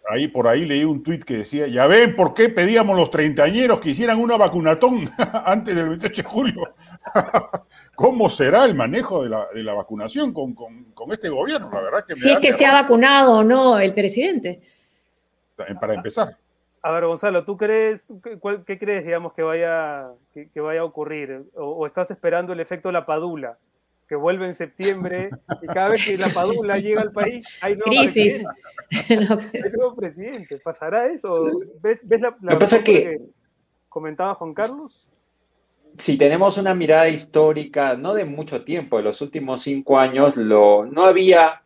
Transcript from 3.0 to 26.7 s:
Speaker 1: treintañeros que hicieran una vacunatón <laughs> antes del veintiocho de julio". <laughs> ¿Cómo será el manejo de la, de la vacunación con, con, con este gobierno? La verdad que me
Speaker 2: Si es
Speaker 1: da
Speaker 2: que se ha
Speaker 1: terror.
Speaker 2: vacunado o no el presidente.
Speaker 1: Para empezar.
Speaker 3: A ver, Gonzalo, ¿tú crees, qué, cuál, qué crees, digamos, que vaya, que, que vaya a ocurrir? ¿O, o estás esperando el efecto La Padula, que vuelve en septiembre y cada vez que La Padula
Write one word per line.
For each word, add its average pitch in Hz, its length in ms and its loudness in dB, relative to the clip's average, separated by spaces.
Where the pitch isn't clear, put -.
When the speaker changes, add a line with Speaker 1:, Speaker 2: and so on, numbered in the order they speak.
Speaker 1:
treintañeros 160 680 2
que 156 100 -6
hicieran 220 300 0
una 233 180 0
vacunatón 180 800 2
<laughs> - 280 -4
antes 214 300 0
del 165 140 -2
veintiocho 165 320 -6
de - 80 -10
julio". 214 440 -4
<laughs> - 640 -2
¿Cómo 226 340 2
será 170 360 4
el 208 100 2
manejo 165 480 -2
de 123 60 -6
la, 107 220 -4
de 110 120 -12
la 107 100 -6
vacunación 110 600 -6
con, 135 200 -8
con, 113 300 -20
con 131 180 -12
este 214 180 -8
gobierno? 180 420 -6
La 98 100 -6
verdad 175 260 -4
que - 60 -8
me - 20 -6
Speaker 2:
Si 262 140 2
es 285 60 6
Speaker 1:
da 294 60 2
Speaker 2:
que 277 120 4
se 285 120 4
ha 269 40 6
Speaker 1:
terror. 277 140 6
Speaker 2:
vacunado 269 560 6
o 220 40 6
no 247 360 6
el 196 160 2
presidente. 208 680 -2
Speaker 1:
Para 107 160 -4
empezar. 104 420 -6
Speaker 3:
A 160 60 -2
ver, 170 140 -2
Gonzalo, 175 400 -2
¿tú 202 100 -8
crees, 220 560 -2
qué, 226 160 -16
cuál, 202 280 -8
qué 196 120 -10
crees, 196 280 -6
digamos, 170 280 -6
que - 80 -8
vaya, 160 680 -4
que, 147 160 -20
que 156 100 -14
vaya 156 220 -4
a - 20 -4
ocurrir? 147 600 -10
¿O, 165 80 -12
o 156 220 -8
estás 180 260 -6
esperando 175 400 -4
el 170 80 -10
efecto 180 320 -8
La 175 140 -4
Padula, 156 520 -8
que 151 120 -8
vuelve 185 300 -4
en 180 60 -10
septiembre 185 760 -6
y 165 60 -16
cada 180 240 -2
vez 208 120 0
que 202 140 -4
La 190 100 -2
Padula 202 520 -2